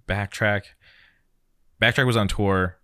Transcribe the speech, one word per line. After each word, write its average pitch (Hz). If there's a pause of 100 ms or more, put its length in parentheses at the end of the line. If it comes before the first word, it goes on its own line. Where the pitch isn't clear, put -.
Backtrack. 101 (1160)
Backtrack 120
was 120
on 104
tour, 95